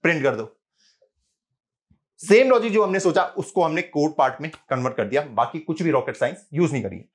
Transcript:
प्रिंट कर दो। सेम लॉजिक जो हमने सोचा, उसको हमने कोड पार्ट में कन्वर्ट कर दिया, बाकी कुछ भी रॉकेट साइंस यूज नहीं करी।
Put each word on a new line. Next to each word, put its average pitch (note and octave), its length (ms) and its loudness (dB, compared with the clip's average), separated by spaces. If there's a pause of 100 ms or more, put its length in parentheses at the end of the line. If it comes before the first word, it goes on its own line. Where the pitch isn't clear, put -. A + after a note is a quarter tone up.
प्रिंट E3 180 0
कर B2+ 140 2
दो। A2 160 -10 (1700)
सेम B3 300 6
लॉजिक A#3 220 2
जो G#3 120 4
हमने F#3+ 160 0
सोचा, F3+ 240 2
उसको - 400 -4
हमने D#3+ 200 -2
कोड D3+ 320 -2
पार्ट C3 240 0
में D#3 100 -10 (200)
कन्वर्ट B2+ 260 -2
कर - 80 -2
दिया, B2+ 180 -2 (100)
बाकी A#2+ 280 -2
कुछ D#3+ 220 -8
भी E3 80 0
रॉकेट C3+ 260 -2
साइंस D3 380 -6
यूज D#3 180 2
नहीं B2+ 100 -4
करी। F#2+ 180 -10 (140)